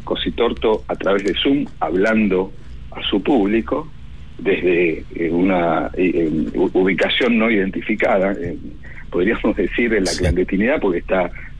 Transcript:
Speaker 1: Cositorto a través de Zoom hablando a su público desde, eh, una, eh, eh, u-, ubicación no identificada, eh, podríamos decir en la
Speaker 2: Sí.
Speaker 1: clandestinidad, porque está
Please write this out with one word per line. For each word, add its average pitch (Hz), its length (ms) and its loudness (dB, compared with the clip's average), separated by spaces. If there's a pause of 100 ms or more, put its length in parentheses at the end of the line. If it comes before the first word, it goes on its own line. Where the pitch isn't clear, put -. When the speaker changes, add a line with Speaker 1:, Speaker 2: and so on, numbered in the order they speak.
Speaker 1:
Cositorto 110 840 0
a 92 80 -4
través 98 260 0
de 98 120 -2
Zoom 139 320 2 (120)
hablando 95 760 2 (380)
a - 140 -12
su 101 180 0
público 113 680 2 (500)
desde, 87 680 2 (100)
eh, 85 160 -2
una, 85 640 2
eh, 123 180 2
eh, 78 460 0
u-, - 140 2
ubicación 113 680 2
no 110 100 4
identificada, 101 840 2
eh, 87 240 -6 (540)
podríamos 101 460 0
decir 113 380 0
en 98 100 2
la 87 60 0
Speaker 2:
Sí. - 80 -4
Speaker 1:
clandestinidad, 98 640 2
porque 90 180 0
está 90 320 0 (300)